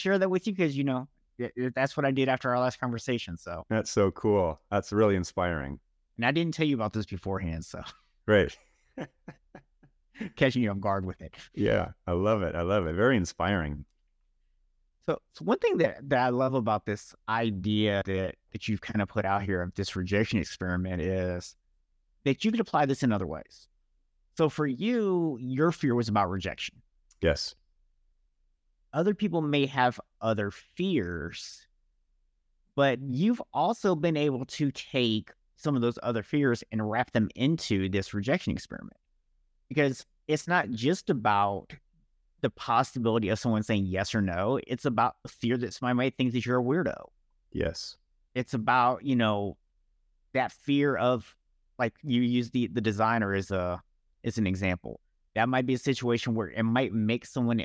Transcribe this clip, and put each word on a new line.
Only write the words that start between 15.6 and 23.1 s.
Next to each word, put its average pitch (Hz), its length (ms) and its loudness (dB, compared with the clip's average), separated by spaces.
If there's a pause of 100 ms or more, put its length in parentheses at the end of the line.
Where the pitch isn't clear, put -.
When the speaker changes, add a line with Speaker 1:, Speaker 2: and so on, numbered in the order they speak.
Speaker 1:
that, 139 300 0
that 131 120 2
I 127 80 2
love 131 260 0
about 107 320 0
this - 280 -8 (140)
idea 107 760 0
that, 95 320 -2 (160)
that - 160 -8
you've 104 140 -2
kinda 101 240 -2
put 101 180 -4
out 98 180 0
here 95 200 -2
of 90 120 -6
this - 220 -6
rejection 98 420 0
experiment 90 640 -2
is 90 540 -4 (680)
that 139 200 0
you 220 60 4
could 226 100 0
apply 151 260 2
this 135 160 0
in 120 100 4